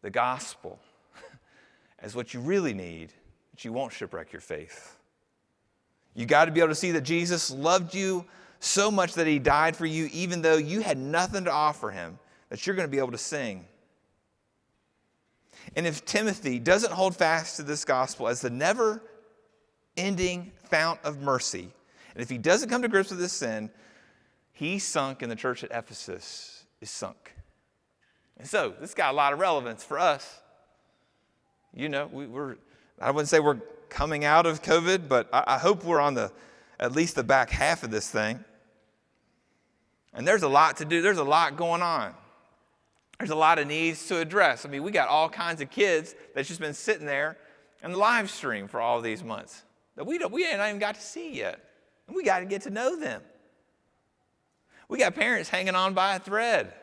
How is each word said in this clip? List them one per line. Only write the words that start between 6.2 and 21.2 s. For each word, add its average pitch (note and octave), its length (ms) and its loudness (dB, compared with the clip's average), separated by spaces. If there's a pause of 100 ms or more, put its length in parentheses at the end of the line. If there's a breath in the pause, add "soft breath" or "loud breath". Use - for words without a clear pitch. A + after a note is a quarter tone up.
gotta D3+ 260 6
be D#3 80 2
able E3 100 6
to D3+ 60 0
see F3 160 -2
that D#3+ 100 0
Jesus E3+ 500 -2
loved E3 420 2
you F#3+ 320 -2 (340 loud breath)
so G3+ 320 2
much F#3+ 240 0
that E3 120 2
he D3+ 120 2
died D3 360 4
for E3+ 100 -6
you, D#3+ 260 -2
even F3 300 -4
though D#3+ 160 6
you D#3+ 240 0
had F3 160 -2
nothing F3 480 -2
to E3+ 60 0
offer D3 380 0
him, F2+ 300 -12 (300 soft breath)
that - 160 -10
you're F#3+ 100 -2
gonna F3+ 120 -2
be C#3 120 -2
able B2+ 120 0
to A#2 60 -10
sing. G#2+ 480 -6 (2000 loud breath)
And E3+ 100 -2
if D3+ 200 -4
Timothy F#3+ 540 -2
doesn't F#3 320 4
hold F#3 240 0
fast D#3+ 420 0
to D#3 60 -8
this D3 220 -6
gospel B2+ 420 0
as A#2+ 140 -2
the B2+ 80 -2
never-ending F#3 2000 -4 (120)
fount E3 400 2
of D3 180 -6